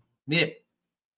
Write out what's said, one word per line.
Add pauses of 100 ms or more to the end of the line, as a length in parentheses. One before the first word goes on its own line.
(240)
Mire, (520)